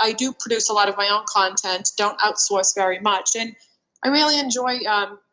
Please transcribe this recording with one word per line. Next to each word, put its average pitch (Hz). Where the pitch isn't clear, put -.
I 220
do 254
produce 220
a 220
lot 202
of 196
my 202
own 208
content, 190
don't 208
outsource 202
very 185
much. 202
And 226
I 254
really 294
enjoy, 247
um, 202